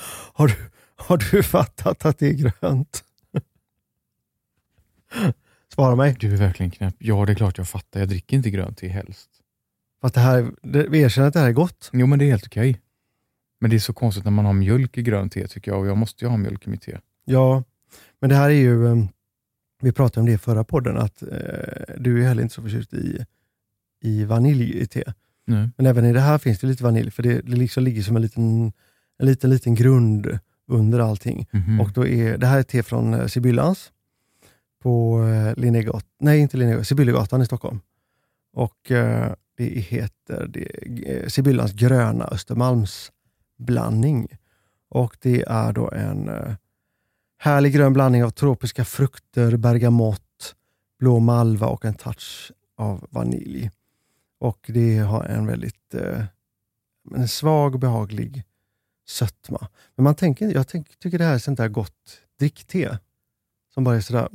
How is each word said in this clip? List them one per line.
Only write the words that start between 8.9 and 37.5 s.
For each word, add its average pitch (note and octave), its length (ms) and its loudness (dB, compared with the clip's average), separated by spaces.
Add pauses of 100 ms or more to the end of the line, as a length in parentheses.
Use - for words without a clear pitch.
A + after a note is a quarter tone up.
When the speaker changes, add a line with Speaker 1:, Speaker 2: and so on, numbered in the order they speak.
Speaker 1:
Fast B2+ 140 -2
det B2 60 4
här, B2 300 4 (120)
det, D3 260 0
vi D3+ 120 2
erkänner C3+ 280 4
att C#3+ 60 0
det F3 60 4
här C3+ 80 4
är A#2 40 2
gott. D#3+ 400 -2
Speaker 2:
Jo, B2+ 140 4
men C#3 120 4
det C#3+ 60 4
är C#3+ 60 4
helt A2+ 160 0
okej. A#2 340 -2 (800)
Men A2+ 100 2
det A2+ 60 4
är G#2+ 40 4
så A2 120 -6
konstigt G2+ 320 -2
när G#2 60 0
man G#2 140 2
har G2+ 80 2
mjölk G#2+ 460 0
i A#2+ 40 -4
grönt G2+ 300 -2
te, G2 160 -6
tycker - 220 -12
jag. G2 100 -2
Och F#2+ 60 -2
jag G2 100 0
måste A2 280 -4
ju B2 40 -4
ha A#2+ 80 0
mjölk - 300 -6
i G#2 40 -8
mitt G#2+ 120 -10
te. - 160 -14 (260)
Speaker 1:
Ja, C3 380 2 (580)
men C3+ 100 2
det C3+ 60 6
här C#3+ 140 4
är D3+ 40 4
ju, A#2+ 340 4
ehm, A#2 200 2 (760)
vi B2+ 100 2
pratade A#2+ 280 0
om A2+ 60 4
det A#2+ 60 4
i G#2+ 60 2
förra A2 260 -2
podden, B2 320 -2
att, A2+ 260 -4
eh, - 60 -14 (720)
du A#2+ 260 2
är B2+ 40 4
heller A#2+ 140 2
inte A#2 120 -4
så A#2 80 -14
förtjust A2 320 -8
i, - 320 -6 (720)
i G#2+ 240 -2
vanilj A#2 580 2
i A2 40 -2
te. - 180 -8 (400)
Speaker 2:
Nej. A2 320 0
Speaker 1:
Men C3 100 2
även A#2+ 180 4
i A#2+ 80 6
det B2 80 4
här D3 180 4
finns A2+ 200 0
det - 80 -6
lite C3 160 -2
vanilj, A2+ 280 0
för - 120 -8
det, A#2+ 180 0
det B2 160 -4
liksom B2+ 280 0
ligger A#2 180 -2
som G#2+ 140 0
en A2+ 60 2
liten, A2+ 500 0 (460)
en C3+ 80 0
liten, C3 240 2
liten B2 240 2
grund A2+ 640 4 (300)
under A2+ 300 2
allting. A2+ 520 -4
Speaker 2:
Mhm. G#2 300 0
Speaker 1:
Och G2+ 120 0
då B2 140 -2
är, A2+ 320 -2
det B2 80 0
här C3+ 120 4
är C3 40 2
te B2 200 -2
från, A#2 320 -2
eh, A#2+ 120 -2
Sibyllans B2+ 640 -2 (920)
på, A2+ 420 0
eh, A2 380 0
Linnégatan, A#2 380 0 (200)
nej, D3+ 180 4
inte C#3+ 180 2
Linnégatan, A#2 280 0
Sibyllegatan B2+ 580 2
i A#2+ 40 2
Stockholm. A2+ 340 -8 (720)